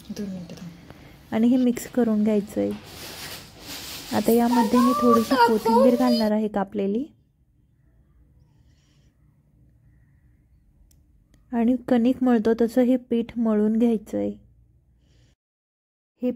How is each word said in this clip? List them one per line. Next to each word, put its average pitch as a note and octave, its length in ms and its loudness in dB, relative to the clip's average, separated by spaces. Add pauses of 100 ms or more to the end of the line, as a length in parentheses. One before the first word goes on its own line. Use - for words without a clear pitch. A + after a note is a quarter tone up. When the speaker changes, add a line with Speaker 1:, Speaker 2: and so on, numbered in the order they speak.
(100)
Speaker 1:
दोन G#3 180 -10
मिनिटं F3+ 260 -12
थांब. - 800 -18
Speaker 2:
आणि A3 120 2
हे B3 100 4
मिक्स B3 340 0
करून A3 340 0
घ्यायचं G#3 360 -2
आहे. - 100 -2 (1500)
आता G#3+ 160 0
यामध्ये A#3+ 480 2
मी B3 120 4
थोडीशी A#3 440 2
कोथिंबीर A#4 600 4
घालणार A#3 320 2
आहे G#3+ 180 0
कापलेली. G3+ 560 -4 (4000)
आणि A#3+ 240 2 (120)
कणिक B3 340 2
मळतो A3+ 380 2
तसं A#3 220 2
हे B3 140 2 (140)
पीठ A#3 280 -4
मळून A3 400 0
घ्यायचं A3 400 0
आहे. G#3 120 -4 (1900)
हे B3 140 -2